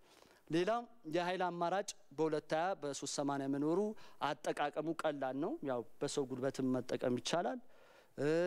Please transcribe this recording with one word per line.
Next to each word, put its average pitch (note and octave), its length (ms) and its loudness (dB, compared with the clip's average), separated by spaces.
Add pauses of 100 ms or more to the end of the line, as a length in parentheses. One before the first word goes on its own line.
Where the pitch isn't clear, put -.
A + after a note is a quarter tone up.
(500)
ሌላው F3+ 320 2 (260)
የኃይል F3 360 0
አማራጭ F3 460 0 (200)
በሁለት D3+ 420 0
ሃያ D#3+ 240 2
በሶስት C#3+ 380 -6
ሰማንያ C#3 360 0
መኖሩ D3 300 2 (440)
አጠቃቀሙ D3+ 640 0 (100)
ቀላል C3+ 400 0
ነው። E3+ 140 0 (120)
ያው B2+ 180 0 (120)
በሰው C#3+ 320 -2
ጉልበትም C3 460 -2
መጠቀም B2 460 0
ይቻላል። G#3 420 0 (580)
እ፣ C3+ 100 2 (200)